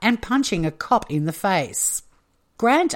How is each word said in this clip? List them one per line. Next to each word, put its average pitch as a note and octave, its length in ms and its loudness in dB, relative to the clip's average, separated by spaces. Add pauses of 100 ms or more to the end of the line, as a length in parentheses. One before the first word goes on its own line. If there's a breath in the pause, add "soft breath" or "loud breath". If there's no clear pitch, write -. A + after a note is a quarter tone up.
and A#3 180 2
punching A#3 460 0
a D#3 60 -2
cop - 400 0
in D3+ 140 0
the D#3+ 60 -2
face. D#3+ 720 -2 (560)
Grant D4 380 2